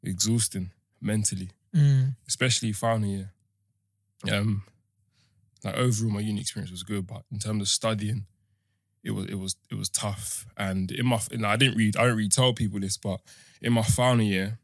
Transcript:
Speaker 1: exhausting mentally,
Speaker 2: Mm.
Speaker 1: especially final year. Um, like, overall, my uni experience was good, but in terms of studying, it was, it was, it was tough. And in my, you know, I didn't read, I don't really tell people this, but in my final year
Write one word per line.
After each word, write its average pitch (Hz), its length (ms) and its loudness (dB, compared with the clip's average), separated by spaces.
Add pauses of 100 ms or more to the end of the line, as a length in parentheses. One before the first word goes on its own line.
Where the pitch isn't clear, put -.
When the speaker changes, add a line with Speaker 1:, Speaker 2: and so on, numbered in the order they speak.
Speaker 1:
exhausting 98 680 0 (280)
mentally, 101 520 -2 (220)
Speaker 2:
Mm. 139 420 4 (100)
Speaker 1:
especially 120 460 0
final 110 360 0
year. 98 240 -6 (1000)
Um, 101 340 0 (1000)
like, 98 120 -4
overall, 117 340 2
my 104 100 0
uni 104 220 -2
experience 95 300 -8
was 90 100 -12
good, 98 240 -4
but 110 240 -14
in 104 80 -8
terms 107 240 -4
of 98 60 -2
studying, 107 580 -2 (800)
it 110 80 -4
was, 98 140 -4
it 90 100 -8
was, 95 180 -6 (160)
it 113 60 -6
was 101 120 -4
tough. - 560 -6 (120)
And 95 340 -2
in 120 160 -2
my, 120 140 2 (100)
you - 80 -6
know, 107 100 -2
I 104 80 2
didn't 123 200 4
read, 107 200 2
I 117 100 4
don't 120 100 4
really 107 120 0
tell 127 240 4
people 104 280 -2
this, 95 160 -4
but 95 240 -6 (420)
in 120 100 2
my 113 120 4
final 123 400 4
year 101 400 0